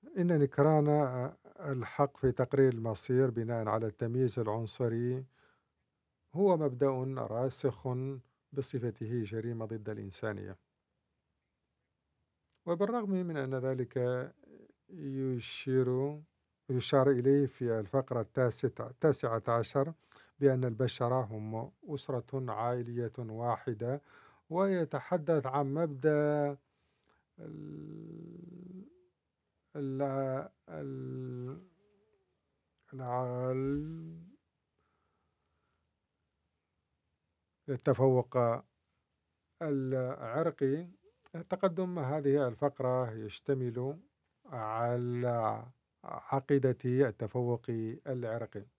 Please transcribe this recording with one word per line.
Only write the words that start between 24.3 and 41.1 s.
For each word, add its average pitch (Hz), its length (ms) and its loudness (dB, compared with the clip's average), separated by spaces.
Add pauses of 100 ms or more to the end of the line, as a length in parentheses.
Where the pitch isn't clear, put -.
ويتحدث 165 960 0
عن 135 280 0
مبدأ 147 840 2 (840)
ال-، 170 1500 -16 (920)
ال-، 135 720 -2 (200)
ال-، 131 920 -8 (1300)
الع-، 127 580 -2
ال-، 160 760 -4 (3500)
التفوق 127 680 4 (1200)
العرقي. 135 1300 -2 (600)